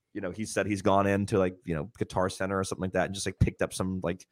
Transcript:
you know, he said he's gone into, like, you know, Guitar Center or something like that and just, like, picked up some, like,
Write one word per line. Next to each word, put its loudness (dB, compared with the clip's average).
you -8
know, -6
he -6
said -2
he's 0
gone 6
into, 2
like, 2
you -2
know, -4
Guitar 0
Center -2
or 0
something -4
like -2
that 2
and -6
just, -6
like, -6
picked 2
up -2
some, -4
like, -2